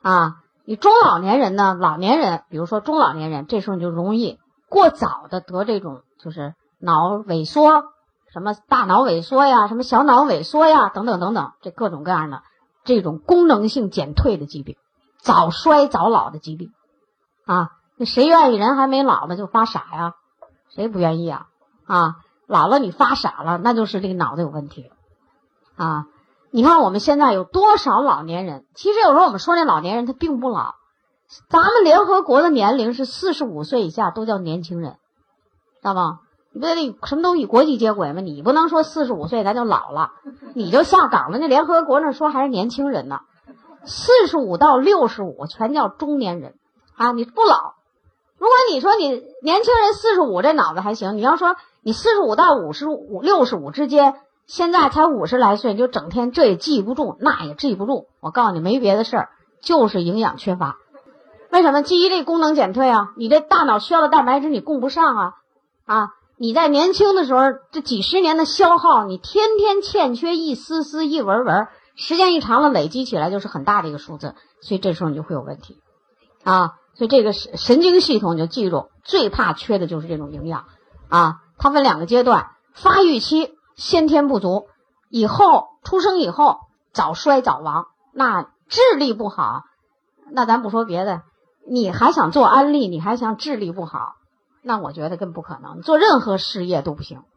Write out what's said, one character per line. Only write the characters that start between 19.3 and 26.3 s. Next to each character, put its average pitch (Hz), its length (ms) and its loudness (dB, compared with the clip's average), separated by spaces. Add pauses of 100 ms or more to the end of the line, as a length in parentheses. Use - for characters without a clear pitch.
就 196 100 -10
发 226 180 0
傻 - 280 -8
呀？ 170 220 -8 (600)
谁 214 140 -8
不 202 100 -8
愿 165 220 0
意 165 100 -8
啊？ 135 160 -12 (400)
啊， 165 300 0 (320)
老 170 180 2
了 269 140 2
你 196 100 -4
发 240 240 0
傻 - 300 -8
了， 175 140 -4
那 233 140 0
就 226 140 0
是 190 140 -6
这 196 80 -6
个 185 60 -6
脑 143 200 -4
子 175 80 -6
有 151 60 -4
问 147 200 -10
题 143 140 -20
了。 - 140 -20 (800)
啊， 156 300 -6 (440)